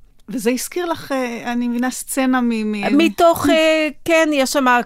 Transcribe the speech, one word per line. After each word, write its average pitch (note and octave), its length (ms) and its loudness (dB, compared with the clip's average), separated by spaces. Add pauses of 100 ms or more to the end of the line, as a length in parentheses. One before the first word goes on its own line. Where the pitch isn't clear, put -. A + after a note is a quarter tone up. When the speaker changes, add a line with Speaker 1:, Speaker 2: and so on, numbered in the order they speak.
(300)
Speaker 1:
וזה A3 200 -4
הזכיר F4 360 -4
לך, - 260 -6
אה, A#3+ 400 -6
אני A#3+ 160 -2
מבינה, A#3+ 240 -2
סצנה C4 500 -2
מ-, A3 300 -2
מ- G#3+ 260 0
Speaker 2:
מתוך, E4 520 4
אה, D#4+ 380 2 (180)
כן, D#4+ 280 4
יש C4 200 0
שם, C#4 120 0 (200)